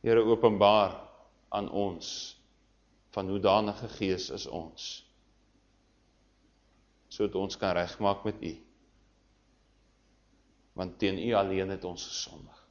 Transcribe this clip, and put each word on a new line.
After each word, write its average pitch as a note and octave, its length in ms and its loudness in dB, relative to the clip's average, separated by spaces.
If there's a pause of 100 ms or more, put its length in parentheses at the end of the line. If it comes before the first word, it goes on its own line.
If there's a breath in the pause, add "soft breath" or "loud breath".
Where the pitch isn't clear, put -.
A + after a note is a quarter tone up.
Here, A2+ 240 6
openbaar G#2 720 4 (540)
aan G2+ 180 -4
ons - 720 -6 (720)
van F#2+ 180 -6
hoe G2 100 -2
danige G2+ 480 2
gees F#2+ 420 -2
is - 180 -8
ons, - 580 -12 (2000)
sodat G2+ 260 0
ons F#2+ 220 -2
kan F#2 200 0
regmaak G2 480 0
met G#2+ 160 -4
U. E2 140 -8 (2250)
Want F2+ 260 -6
teen G2 180 2
U A2+ 160 0
alleen F#2+ 360 2
het F#2+ 160 -6
ons F2+ 200 -8
gesondig. - 540 -12 (120)